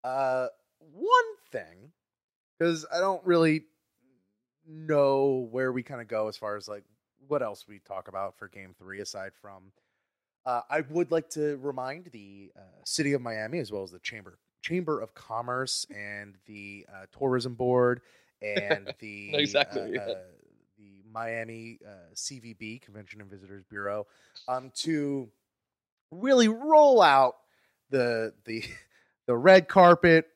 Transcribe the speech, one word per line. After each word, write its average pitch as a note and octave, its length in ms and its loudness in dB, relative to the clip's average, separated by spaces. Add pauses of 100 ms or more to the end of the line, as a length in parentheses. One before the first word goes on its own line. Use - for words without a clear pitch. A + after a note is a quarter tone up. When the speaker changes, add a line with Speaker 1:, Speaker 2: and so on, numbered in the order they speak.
Speaker 1:
Uh, B2+ 440 -2 (460)
one A4 420 0 (160)
thing, F#2+ 400 -16 (680)
'cause E3 320 -2
I E3 80 -4
don't D4 260 -2
really E3 400 2 (1000)
know C#3 880 0
where C3 200 -4
we B2+ 120 -6
kinda A#2+ 220 -16
go A2 220 -4
as G#2+ 100 -12
far G#2 180 -8
as, G2+ 120 -16
like, G#2 180 -16 (420)
what C#3+ 160 -2
else G#2 240 -12
we G#2 120 -20
talk F#2+ 280 -14
about F#2+ 300 -10
for G2+ 100 -20
game F#2 280 -20
three F#2+ 260 -16
aside G2 340 -14
from, G2 360 -20 (760)
uh, B2 240 -4
I D#3 120 -4
would D#3+ 300 -4
like E3 200 -2
to D3+ 260 -4
remind C3+ 540 -10
the, G2 440 -20
uh, F#2+ 60 -20 (240)
city C#3+ 280 -4
of C3 80 -2
Miami A#2 380 -8
as G#2 120 -10
well G2 120 -8
as F2+ 80 -14
the F2+ 80 -20
Chamber, F#2+ 400 -16 (220)
Chamber D#3+ 400 -4
of A2+ 120 -14
Commerce B2 760 -6
and G2+ 560 -16
the, G2+ 460 -18
uh, G2 200 -20
Tourism B2+ 440 -2
Board B2 460 2 (400)
and G#2 540 -4
Speaker 2:
<laughs> - 40 -20
Speaker 1:
the, G2+ 320 -16
Speaker 2:
Know D3 80 -4
exactly C#3+ 420 -2
Speaker 1:
uh, - 20 -10
Speaker 2:
what G#2+ 100 -10
you B2 60 -6
meant. G2+ 120 -8
Speaker 1:
uh, F#2+ 100 -10 (560)
the G2 340 -20
Miami, A2+ 760 -10
uh, F#2 280 -20
C - 260 -12
V A2+ 140 -20
B, A2 260 -14
Convention G#2+ 400 -20
and G2+ 100 -20
Visitors F#2+ 360 -20
Bureau, G2+ 420 -8 (400)
um, B2+ 280 -8
to C#3+ 540 -4 (800)
really A#3+ 380 4
roll C#4 540 6
out C3+ 340 6 (540)
the, A#2+ 440 -2 (120)
the, A2+ 180 -10 (320)
<laughs> - 300 -20
the B2 100 0
red F#3 320 8
carpet F3 680 8